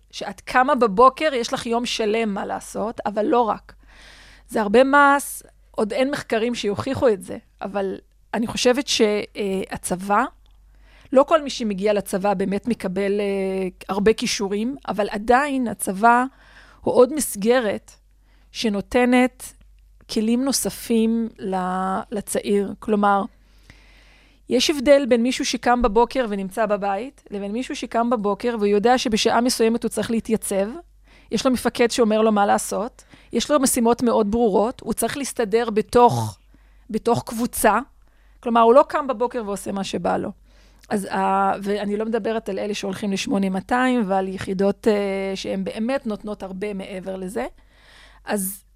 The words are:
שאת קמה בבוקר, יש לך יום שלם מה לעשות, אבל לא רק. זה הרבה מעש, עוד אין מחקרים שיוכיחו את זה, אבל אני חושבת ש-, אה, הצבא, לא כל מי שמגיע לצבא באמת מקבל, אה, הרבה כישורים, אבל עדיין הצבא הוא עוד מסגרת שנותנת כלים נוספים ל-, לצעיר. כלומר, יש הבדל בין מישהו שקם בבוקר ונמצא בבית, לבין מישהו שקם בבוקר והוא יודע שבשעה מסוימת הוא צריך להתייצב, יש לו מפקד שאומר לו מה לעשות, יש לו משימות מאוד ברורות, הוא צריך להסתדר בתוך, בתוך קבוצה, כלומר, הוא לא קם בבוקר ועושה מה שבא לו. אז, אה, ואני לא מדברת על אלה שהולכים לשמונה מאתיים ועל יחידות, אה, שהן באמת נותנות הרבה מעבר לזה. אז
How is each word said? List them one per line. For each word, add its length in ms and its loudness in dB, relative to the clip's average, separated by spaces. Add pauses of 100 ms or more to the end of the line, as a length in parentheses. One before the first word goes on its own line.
(120)
שאת 300 -12
קמה 340 2
בבוקר, 580 4
יש 200 -4
לך 120 -6
יום 200 -2
שלם 480 -2
מה 120 -6
לעשות, 600 -8
אבל 200 -2
לא 160 4
רק. 320 -4 (760)
זה 140 -2
הרבה 220 6
מעש, 600 4 (280)
עוד 220 -2
אין 180 0
מחקרים 440 -2
שיוכיחו 520 -2
את 160 2
זה, 140 -12 (240)
אבל 360 -6 (360)
אני 140 -2
חושבת 400 0
ש-, 140 0
אה, 600 -2 (100)
הצבא, 520 -2 (920)
לא 140 6
כל 160 4
מי 60 -8
שמגיע 440 -2
לצבא 400 -2
באמת 340 -4
מקבל, 520 -2
אה, 480 -2 (220)
הרבה 240 2
כישורים, 600 -4 (120)
אבל 220 -2
עדיין 580 0
הצבא 580 2 (560)
הוא 120 -2
עוד 200 6
מסגרת 800 -2 (600)
שנותנת 1000 0 (560)
כלים 360 0
נוספים 840 0 (100)
ל-, 600 -4 (120)
לצעיר. 680 -2
כלומר, 440 2 (1300)
יש 200 2
הבדל 360 4
בין 180 2
מישהו 220 -2
שקם 360 0
בבוקר 480 2
ונמצא 360 -4
בבית, 680 -4
לבין 200 -8
מישהו 240 -6
שקם 340 -2
בבוקר 500 -2
והוא 80 2
יודע 300 4
שבשעה 440 2
מסוימת 420 0
הוא 60 -2
צריך 220 -4
להתייצב, 560 -2 (640)
יש 140 -2
לו 60 4
מפקד 400 2
שאומר 300 2
לו 100 4
מה 140 4
לעשות, 580 -2 (300)
יש 180 -2
לו 80 4
משימות 440 2
מאוד 280 2
ברורות, 500 2
הוא 120 -6
צריך 240 -4
להסתדר 520 -2
בתוך, 680 4 (520)
בתוך 360 -2
קבוצה, 540 0 (600)
כלומר, 220 2
הוא 120 8
לא 140 10
קם 200 -4
בבוקר 380 -4
ועושה 260 -6
מה 120 -4
שבא 340 -2
לו. 140 -6 (580)
אז, 160 -2
אה, 480 0 (100)
ואני 340 -4
לא 80 -4
מדברת 440 -4
על 100 -4
אלה 140 -4
שהולכים 380 -6
לשמונה 380 -2
מאתיים 580 0
ועל 200 0
יחידות, 600 -2
אה, 480 0
שהן 280 -6
באמת 440 -4
נותנות 360 -8
הרבה 300 -8
מעבר 420 -10
לזה. 320 -8 (800)
אז 380 -6 (120)